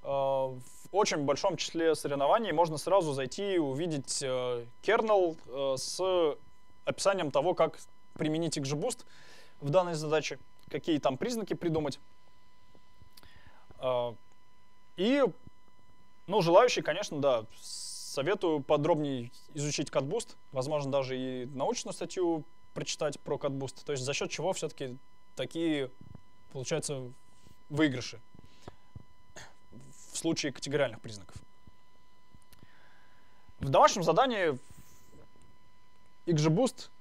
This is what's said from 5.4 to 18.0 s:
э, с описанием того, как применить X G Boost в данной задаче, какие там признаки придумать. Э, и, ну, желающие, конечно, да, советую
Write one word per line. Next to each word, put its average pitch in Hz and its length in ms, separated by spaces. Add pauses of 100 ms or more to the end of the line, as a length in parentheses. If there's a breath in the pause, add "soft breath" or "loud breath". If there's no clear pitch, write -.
э, 135 320
с 180 580 (480)
описанием 175 460
того, 156 240
как 160 240 (360)
применить 156 440
X 135 100
G 147 80
Boost 208 280 (560 loud breath)
в 143 100
данной 175 240
задаче, 151 440 (300)
какие 151 300
там 131 180
признаки 220 380
придумать. 156 460 (1800 soft breath)
Э, 123 340 (840)
и, 254 260 (1040)
ну, 196 160
желающие, 165 400
конечно, 160 380
да, 127 240 (160)
советую - 1000